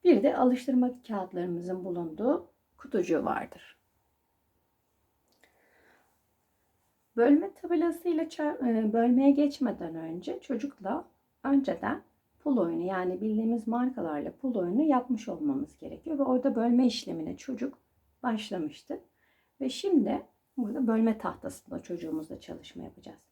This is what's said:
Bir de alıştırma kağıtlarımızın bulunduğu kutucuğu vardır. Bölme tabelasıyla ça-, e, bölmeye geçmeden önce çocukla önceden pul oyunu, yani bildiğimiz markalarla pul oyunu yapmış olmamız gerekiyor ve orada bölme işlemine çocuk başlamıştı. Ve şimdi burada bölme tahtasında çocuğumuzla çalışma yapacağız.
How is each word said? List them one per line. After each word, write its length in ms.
Bir 180
de 140
alıştırma 540
kağıtlarımızın 760
bulunduğu 600
kutucuğu 480
vardır. 520
Bölme 380
tabelasıyla 680
ça-, 640
e, 40
bölmeye 380
geçmeden 640
önce 460
çocukla 640
önceden 580
pul 160
oyunu, 260
yani 380
bildiğimiz 480
markalarla 640
pul 220
oyunu 280
yapmış 460
olmamız 500
gerekiyor 400
ve 40
orada 320
bölme 320
işlemine 500
çocuk 420
başlamıştı. 800
Ve 80
şimdi 540
burada 300
bölme 320
tahtasında 640
çocuğumuzla 580
çalışma 420
yapacağız. 380